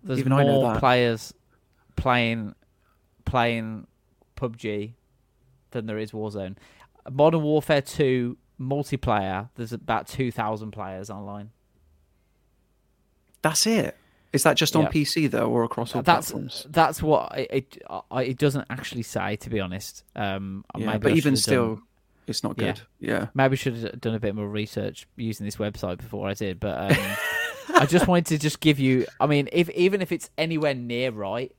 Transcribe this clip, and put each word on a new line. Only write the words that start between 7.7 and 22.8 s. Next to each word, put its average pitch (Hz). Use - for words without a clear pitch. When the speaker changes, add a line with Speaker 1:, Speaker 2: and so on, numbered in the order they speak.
Speaker 1:
two 127
multiplayer, 123
there's 117
about -
two 127
thousand 107
players 98
online. 104
Speaker 2:
That's 156
it? 220
Is 139
that 147
just 160
on 160
Speaker 1:
Yeah. -
Speaker 2:
P 151
C 156
though, 113
or 117
across 117
all 120
Speaker 1:
That's, 165
Speaker 2:
platforms? -
Speaker 1:
that's 151
what 156
I, -
it, -
I, 127
it 127
doesn't 143
actually 120
say, 101
to -
be 113
honest. 95
Um, 98
Speaker 2:
Yeah, 107
Speaker 1:
maybe 107
Speaker 2:
but 123
Speaker 1:
I 156
Speaker 2:
even 160
Speaker 1:
should 143
have 123
Speaker 2:
still, 113
Speaker 1:
done, 104
Speaker 2:
it's -
not -
Speaker 1:
yeah. 107
Speaker 2:
good. 101